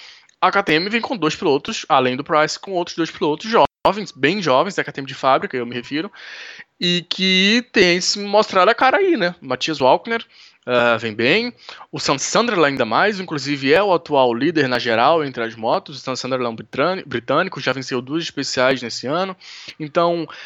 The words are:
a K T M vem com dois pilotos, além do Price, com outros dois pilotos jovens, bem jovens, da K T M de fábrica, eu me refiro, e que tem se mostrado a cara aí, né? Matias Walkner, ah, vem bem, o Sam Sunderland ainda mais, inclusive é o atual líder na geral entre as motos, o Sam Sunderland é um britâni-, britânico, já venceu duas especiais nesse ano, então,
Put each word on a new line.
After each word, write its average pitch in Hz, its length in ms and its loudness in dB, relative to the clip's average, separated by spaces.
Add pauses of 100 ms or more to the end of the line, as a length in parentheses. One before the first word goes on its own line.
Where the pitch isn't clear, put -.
(420)
a 185 80 4
K 196 140 2
T 160 100 0
M 170 160 2
vem 226 100 -2
com 247 160 -6
dois 156 200 -2
pilotos, 160 520 -2
além 127 300 2
do 143 60 -6
Price, 156 360 0
com - 120 -14
outros 175 260 -4
dois 165 140 -2
pilotos 160 360 -2
jovens, 196 680 0
bem 151 260 0
jovens, 156 320 2
da 151 100 -4
K - 80 -12
T 147 100 -10
M 135 60 -10
de 135 60 -12
fábrica, 143 420 2
eu 123 100 -4
me 120 100 -8
refiro, 143 360 -6 (680)
e 175 280 0
que 190 640 2
tem 180 300 4
se - 160 -2
mostrado 202 540 2
a - 20 4
cara 262 240 2
aí, 392 180 2
né? 180 240 -2
Matias 135 400 -4
Walkner, 151 460 2 (400)
ah, 120 300 4
vem 110 180 -4
bem, 170 400 0 (380)
o 143 80 -8
Sam 147 180 0
Sunderland 185 540 2
ainda 131 140 0
mais, 180 340 0
inclusive 143 540 -2
é 185 100 4
o 202 100 2
atual 139 400 2
líder 139 360 2
na 123 100 0
geral 120 420 2
entre 127 220 -6
as 113 120 -6
motos, 139 420 -4
o - 20 -16
Sam 131 160 -6
Sunderland 127 320 -4
é 117 60 -4
um - 20 -10
britâni-, 165 500 -4
britânico, 143 540 -2
já 135 140 -2
venceu 131 280 -6
duas 143 220 -6
especiais 131 580 0
nesse 117 240 -8
ano, 180 300 -4 (420)
então, 170 480 -2 (200)